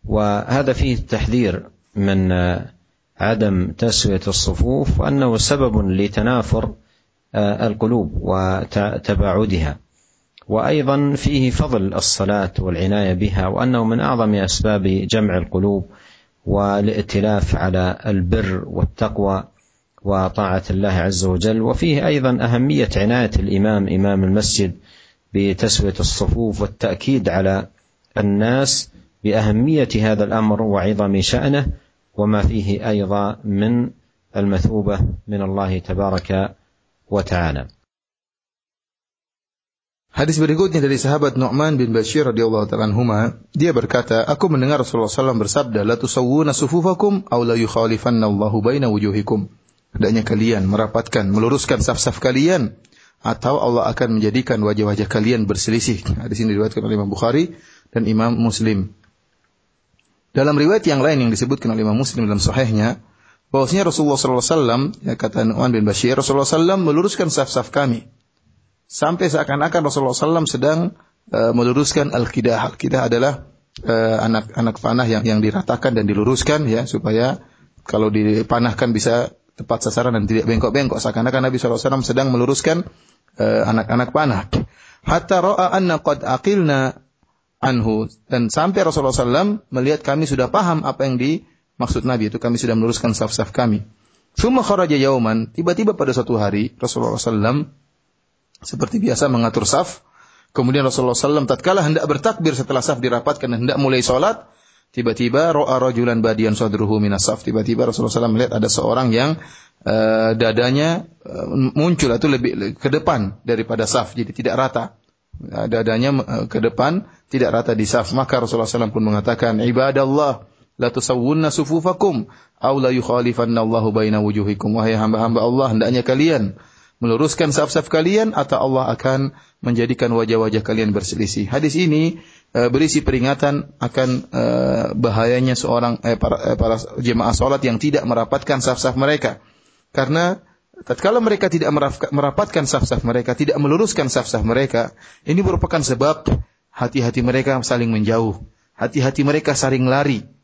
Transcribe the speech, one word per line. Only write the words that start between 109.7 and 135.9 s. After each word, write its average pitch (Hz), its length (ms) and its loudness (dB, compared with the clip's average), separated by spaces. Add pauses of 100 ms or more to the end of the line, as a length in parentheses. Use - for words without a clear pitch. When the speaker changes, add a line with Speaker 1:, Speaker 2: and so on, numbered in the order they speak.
Speaker 2:
eh, 110 480 2
dadanya, 123 720 0 (240)
eh, 85 180 -10 (300)
muncul 151 320 2
atau 120 220 2
lebih 117 500 -2
ke 135 80 -2
depan 131 560 0
daripada 113 400 -2
saf, 117 320 -2
jadi 113 160 -6
tidak - 240 -2
rata. 131 280 -2 (600)
Dadanya, 113 720 -2
eh, 123 340 -2
ke 110 140 -2
depan, 131 420 0 (240)
tidak 127 240 0
rata 117 240 0
di 107 80 0
saf. 113 300 0
Maka 131 240 0
Rasulullah 117 260 -2
sallallahu 107 60 -6
alaihi 120 100 -2
wasallam 110 140 -2
pun 110 100 0
mengatakan, 110 560 0
"Ibadallah, 135 840 0 (320)
la 120 100 0
tusawwunna 131 640 0
sufufakum, 165 800 0 (320)
aw 135 160 2
la 131 160 2
yukhalifanna 120 640 0
Allahu 110 300 0
baina 107 320 2
wujuhikum." 104 560 -2
Wahai 110 160 0
hamba-hamba 110 480 0
Allah, 127 320 2
hendaknya 117 320 0
kalian 131 480 0 (480)
meluruskan 147 480 0
saf-saf 147 400 0
kalian, 202 420 2
atau - 300 0
Allah 131 320 0
akan 135 400 -2 (260)
menjadikan 117 540 0
wajah-wajah 110 480 2
kalian 110 320 0
berselisih. 101 560 -2
Hadis 143 240 0
ini, 165 480 2 (320)
eh, 120 160 2
berisi 147 320 2
peringatan 139 760 0
akan, 127 320 -2 (220)
eh, 123 640 0
bahayanya 120 640 0
seorang, 120 420 -2